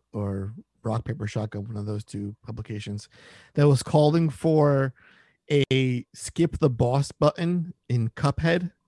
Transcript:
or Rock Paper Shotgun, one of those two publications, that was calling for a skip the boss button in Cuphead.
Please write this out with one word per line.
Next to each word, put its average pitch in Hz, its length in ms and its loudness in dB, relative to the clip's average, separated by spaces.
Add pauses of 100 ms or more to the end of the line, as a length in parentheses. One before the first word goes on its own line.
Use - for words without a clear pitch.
(140)
or 98 400 -4 (300)
Rock 110 200 -2
Paper 107 240 -6
Shotgun, 107 400 -6
one 113 100 -10
of 104 80 -8
those 104 200 -6
two 101 300 -10 (100)
publications, 107 640 -10 (460)
that 147 120 6
was 139 160 4
calling 156 460 4
for 143 640 2 (760)
a 131 420 0
skip - 460 -2
the 147 100 4
boss 127 420 0
button 170 600 -2 (160)
in 117 200 0
Cuphead. 170 600 0 (160)